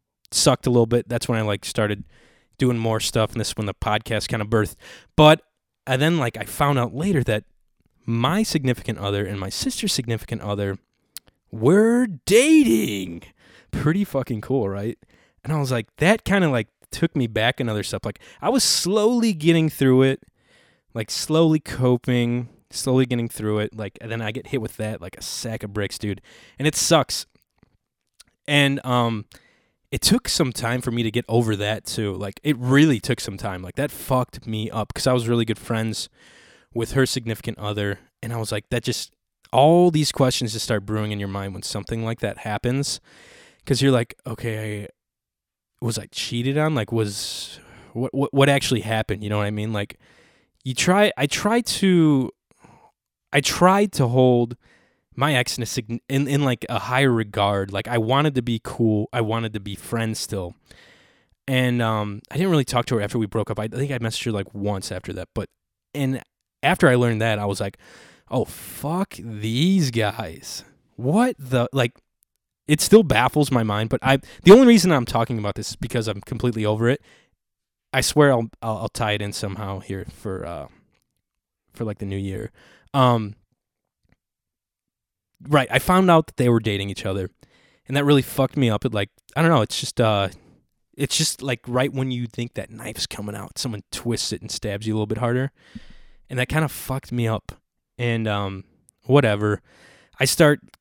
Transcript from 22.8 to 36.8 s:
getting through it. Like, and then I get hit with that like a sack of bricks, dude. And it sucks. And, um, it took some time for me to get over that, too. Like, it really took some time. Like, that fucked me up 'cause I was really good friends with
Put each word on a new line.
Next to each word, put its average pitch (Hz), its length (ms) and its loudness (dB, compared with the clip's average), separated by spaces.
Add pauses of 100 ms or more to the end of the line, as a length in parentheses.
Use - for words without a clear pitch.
getting 120 200 -2
through 107 300 -4
it. 107 180 -4
Like, 104 240 -10
and 113 120 -14
then 113 100 -6
I 110 100 -6
get 120 160 -12
hit 127 140 -4
with - 160 -10
that 107 240 -8
like - 160 -16
a - 60 -16
sack - 400 -10
of 101 100 -12
bricks, 101 240 -6
dude. 101 240 -6 (380)
And 139 80 -2
it 156 80 0
sucks. - 500 0 (1200)
And, 143 380 2
um, 117 400 0 (680)
it - 100 -6
took - 280 2
some 135 240 -2
time 120 280 -4
for 123 100 -6
me 117 100 -2
to 113 80 -2
get 120 180 -4
over 110 280 2
that, 104 280 -4
too. 101 300 -4
Like, 98 300 -10
it 151 160 0
really 135 400 4
took - 200 -4
some 98 180 -10
time. 92 260 -8
Like, 90 100 -14
that 143 160 -4
fucked - 560 -4
me 107 240 -4
up 107 240 -6
'cause - 140 -4
I 127 60 4
was 117 140 0
really 120 180 2
good 110 120 -2
friends 110 520 -6 (640)
with 113 160 -4